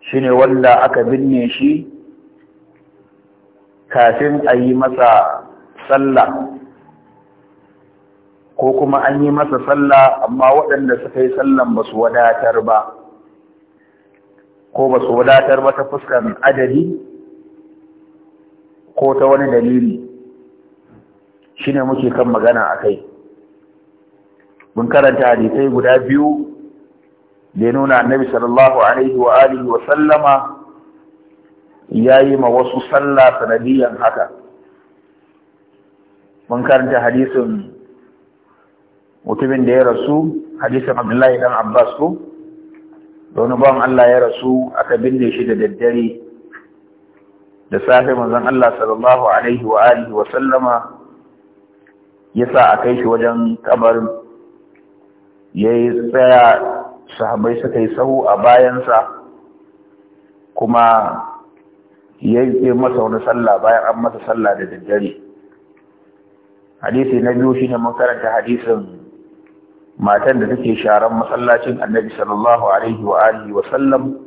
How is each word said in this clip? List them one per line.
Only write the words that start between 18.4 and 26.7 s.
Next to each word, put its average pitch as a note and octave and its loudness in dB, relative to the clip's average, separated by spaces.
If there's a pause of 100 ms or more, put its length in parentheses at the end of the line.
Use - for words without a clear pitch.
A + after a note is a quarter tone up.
ko C3+ 2
ta C3+ 2
wani C#3 4
dalili. A#2+ 0 (1600)
Shi - -6
ne C3+ -2
muke C3 -2
kan B2 0
magana A2 2
a - -8
kai. G2+ -2 (1800)
Mun A#2 -4
karanta C3 4
hadisai C3+ 0
guda B2 2
biyu D3 -2 (1040)